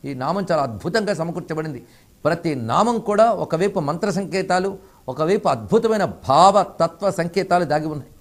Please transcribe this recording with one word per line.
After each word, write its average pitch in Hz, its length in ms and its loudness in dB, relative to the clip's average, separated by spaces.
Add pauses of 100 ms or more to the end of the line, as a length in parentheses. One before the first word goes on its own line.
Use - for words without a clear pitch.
ఈ 139 100 -8
నామం 165 380 -4
చాలా 151 100 2
అద్భుతంగా 156 520 -2
సమకూర్చబడింది. 156 720 -8 (380)
ప్రతి 165 300 0
నామం 156 440 0
కూడా 220 320 4
ఒకవైపు 175 500 -2
మంత్ర 165 300 -2
సంకేతాలు, 185 680 -2 (300)
ఒకవైపు 156 400 0
అద్భుతమైన 196 560 2
భావ 175 600 6 (160)
తత్వ 170 300 0
సంకేతాలు 175 540 0
దాగి 151 220 -2
ఉన్నాయి. 151 240 -8 (100)